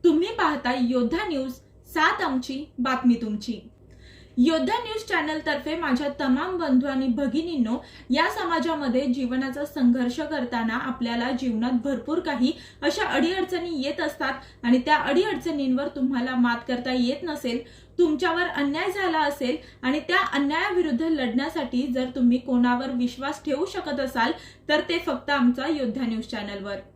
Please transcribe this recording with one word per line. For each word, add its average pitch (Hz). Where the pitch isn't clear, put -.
तुम्ही 339
पाहताय 302
योद्धा 254
न्यूज, 262
साथ 403
आमची, 269
बातमी 254
तुमची. 214
योद्धा 311
न्यूज 440
चॅनल 311
तर्फे 302
माझ्या 285
तमाम 302
बंधू 277
आणि 262
भगिनींनो, 262
या 330
समाजामध्ये 320
जीवनाचा 262
संघर्ष 247
करताना 240
आपल्याला 240
जीवनात 247
भरपूर 285
काही 277
अशा 349
अडीअडचणी 339
येत 302
असतात 294
आणि 240
त्या 302
अडीअडचणींवर 285
तुम्हाला 262
मात 240
करता 254
येत 254
नसेल, 277
तुमच्यावर 339
अन्याय 320
झाला 359
असेल 285
आणि 277
त्या 359
अन्यायाविरुद्ध 320
लढण्यासाठी 277
जर 254
तुम्ही 247
कोणावर 247
विश्वास 254
ठेवू 294
शकत 302
असाल, 254
तर 302
ते 339
फक्त 285
आमचा 262
योद्धा 269
न्यूज 226
चॅनलवर. 202